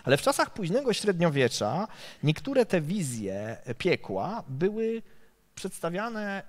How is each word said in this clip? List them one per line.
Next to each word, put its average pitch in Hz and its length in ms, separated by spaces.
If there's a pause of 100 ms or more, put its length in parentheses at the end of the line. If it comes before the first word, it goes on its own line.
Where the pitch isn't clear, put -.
Ale 131 120
w - 60
czasach 294 280
późnego 226 420
średniowiecza 165 960 (340)
niektóre 226 440
te 180 140
wizje 113 760 (220)
piekła 151 680
były 214 540 (520)
przedstawiane 196 960